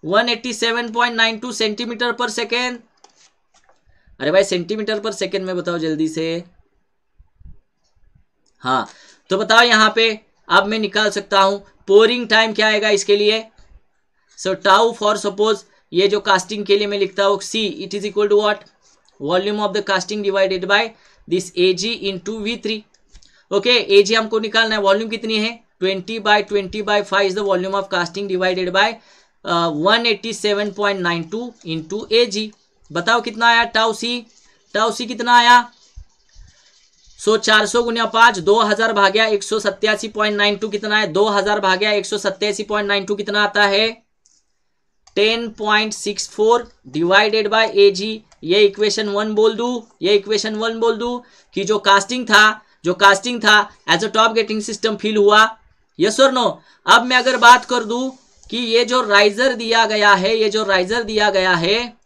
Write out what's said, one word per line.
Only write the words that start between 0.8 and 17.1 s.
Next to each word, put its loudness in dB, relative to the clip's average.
पॉइंट -2
नाइन 0
टू -10
centimeter -4
per -4
second। -6
अरे -2
भाई 4
centimeter -4
per -4
second -6
में -6
बताओ -4
जल्दी -4
से। -6
हाँ, -2
तो 0
बताओ 4
यहाँ 4
पे 2
अब 4
मैं -4
निकाल -2
सकता 0
हूँ 0
पोरिंग 4
टाइम 2
क्या 0
आएगा 0
इसके 2
लिए। 0
So -4
tau 4
for 0
suppose -2
ये 2
जो 0
कास्टिंग -2
के 2
लिए -2
मैं -4
लिखता -2